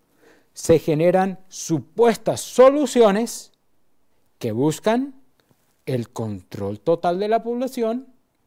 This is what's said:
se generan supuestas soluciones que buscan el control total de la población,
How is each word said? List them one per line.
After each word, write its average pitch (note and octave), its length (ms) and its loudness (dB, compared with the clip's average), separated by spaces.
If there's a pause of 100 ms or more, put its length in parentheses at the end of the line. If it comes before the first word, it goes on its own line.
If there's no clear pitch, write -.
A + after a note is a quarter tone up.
(520)
se - 260 2
generan F3 720 0
supuestas E3 920 -2
soluciones A#3+ 1120 2 (840)
que A2+ 140 -6
buscan G#3+ 640 -2 (680)
el B2 260 -4
control G2+ 720 -8
total F3 380 -2
de G#3 100 -4
la A3+ 140 0
población, A#3+ 640 -6 (400)